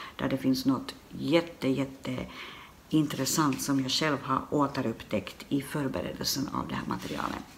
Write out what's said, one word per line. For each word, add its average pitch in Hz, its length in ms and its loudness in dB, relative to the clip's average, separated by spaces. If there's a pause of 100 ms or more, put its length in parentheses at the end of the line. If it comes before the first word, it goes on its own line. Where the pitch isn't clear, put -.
(160)
där 135 120 0
det 135 80 0
finns 131 300 2
något 123 280 2 (240)
jätte, 135 500 2
jätte 131 580 -2 (640)
intressant 143 760 2
som 139 180 2
jag 127 100 0
själv 147 320 2
har 131 280 0
återupptäckt 131 1000 0
i 139 140 2
förberedelsen - 840 -2
av - 200 -4
det - 60 -6
här - 120 -4
materialet. - 580 -4 (140)